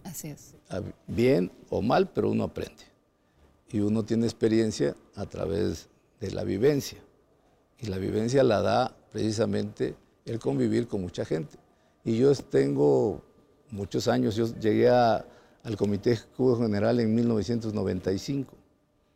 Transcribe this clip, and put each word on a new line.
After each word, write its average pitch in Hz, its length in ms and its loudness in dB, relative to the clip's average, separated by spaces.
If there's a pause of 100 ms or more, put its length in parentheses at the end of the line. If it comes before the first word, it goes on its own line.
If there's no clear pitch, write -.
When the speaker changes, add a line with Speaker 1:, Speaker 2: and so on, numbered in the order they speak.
Speaker 1:
Así 165 260 -14
es. - 260 -18 (140)
Speaker 2:
A-, 92 140 -6 (240)
bien 127 460 2 (180)
o 92 100 -2
mal, 156 280 2
pero 104 220 -2
uno 110 140 0
aprende. - 380 -10 (880)
Y 101 100 -2
uno 104 240 0
tiene 117 220 0
experiencia 110 680 2 (180)
a 101 120 -8
través 92 600 -4 (320)
de 95 120 -8
la 95 100 -6
vivencia. 107 560 0 (800)
Y 120 80 -12
la 95 120 -6
vivencia 107 440 0
la 110 180 4
da 107 360 0 (160)
precisamente 107 840 -2 (300)
el 113 160 -8
convivir 120 480 0
con 104 120 -6
mucha 92 240 -8
gente. - 320 -6 (480)
Y 113 140 0
yo 139 160 6
tengo 135 880 2 (480)
muchos 107 380 -4
años, 120 260 0
yo 113 120 0 (120)
llegué 110 300 4
a, 120 360 4 (380)
al 113 140 -8
Comité 101 360 0
Ejecutivo 127 440 0
General 113 420 0
en 110 160 2
mil 120 140 2
novecientos 113 440 -2
noventa 95 400 -2
y 98 60 -2
cinco. 139 360 -8 (600)